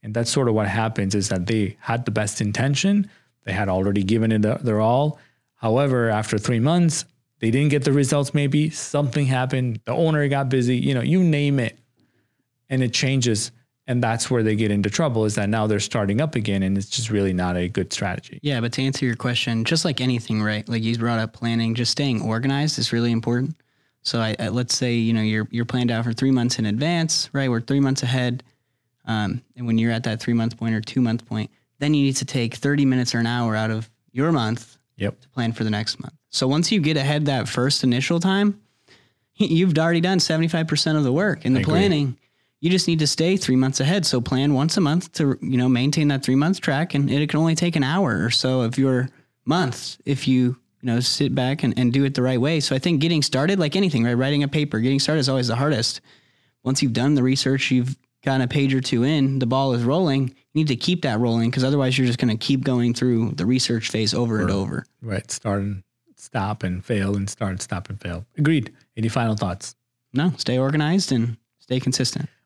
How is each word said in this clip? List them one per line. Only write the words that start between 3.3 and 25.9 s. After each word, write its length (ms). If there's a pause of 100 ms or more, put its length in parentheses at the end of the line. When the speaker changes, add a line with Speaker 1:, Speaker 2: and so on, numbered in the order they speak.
Speaker 1:
They 80
had 160
already 360
given 260
it 140
a-, 180
their 180
all. 380 (380)
However, 520
after 300
three 220
months, 440 (360)
they 100
didn't 200
get 140
the 80
results. 420
Maybe 360
something 560
happened. 600
The 60
owner 360
got 220
busy, 260
you 180
know, 80
you 220
name 340
it, 180 (920)
and 120
it 100
changes. 580 (360)
And 160
that's 280
where 120
they 120
get 160
into 200
trouble, 340
is 120
that 120
now 180
they're 140
starting 400
up 140
again, 280
and 140
it's 140
just 200
really 220
not 240
a 120
good 240
strategy. 500
Speaker 2:
Yeah, 180
but 140
to 80
answer 240
your 100
question, 480
just 220
like 160
anything, 400
right? 260
Like, 140
you 160
brought 200
up 140
planning, 420
just 180
staying 280
organized 580
is 140
really 200
important. 440 (460)
So 180
I, 180
I, 100
let's 280
say, 200
you 180
know, 80
you're, 280
you're 140
planned 260